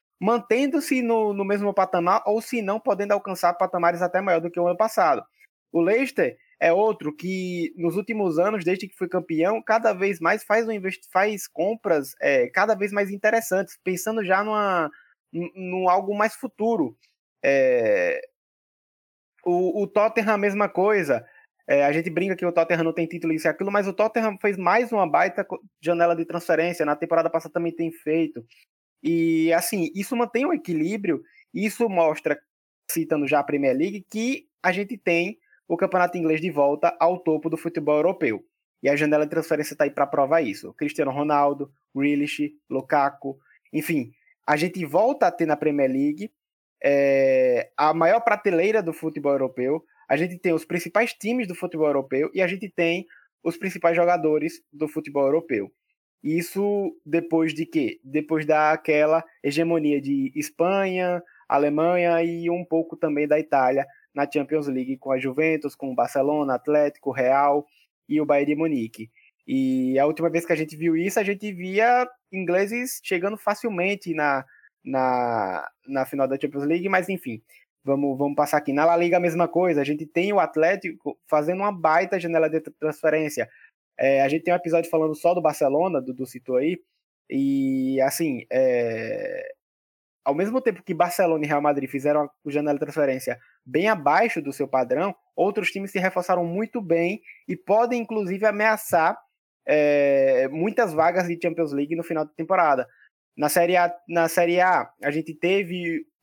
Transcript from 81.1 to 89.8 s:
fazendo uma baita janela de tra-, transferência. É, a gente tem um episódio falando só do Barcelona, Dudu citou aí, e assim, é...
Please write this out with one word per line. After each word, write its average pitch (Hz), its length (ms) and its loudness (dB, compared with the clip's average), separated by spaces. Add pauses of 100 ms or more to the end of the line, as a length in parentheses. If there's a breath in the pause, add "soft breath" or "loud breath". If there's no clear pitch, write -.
fazendo 151 320 0
uma 202 100 -2
baita 185 480 0
janela 165 320 0
de 156 100 0
tra-, - 200 -14
transferência. 151 680 -2 (480 soft breath)
É, 135 260 2
a 139 60 2
gente 160 140 0
tem 175 100 0
um 175 40 4
episódio 170 340 0
falando 156 240 0
só 170 180 2
do 175 80 -2
Barcelona, 151 600 0
Dudu 127 260 -8
citou 127 300 -6
aí, 156 200 0 (540)
e 135 720 0
assim, 139 500 -2
é... 113 1040 -2 (720)